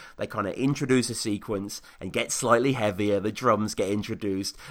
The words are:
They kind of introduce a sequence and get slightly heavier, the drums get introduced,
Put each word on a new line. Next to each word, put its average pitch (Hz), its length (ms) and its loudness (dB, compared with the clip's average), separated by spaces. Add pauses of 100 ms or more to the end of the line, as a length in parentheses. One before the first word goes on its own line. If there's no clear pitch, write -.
(180)
They 104 100 -4
kind 107 200 -4
of - 80 -4
introduce 131 540 2
a 113 60 -6
sequence 101 680 -4 (200)
and 95 100 -6
get 113 200 -2
slightly 123 420 4
heavier, 104 460 2
the 104 120 0
drums 107 440 2
get 98 140 -2
introduced, 101 680 -2 (140)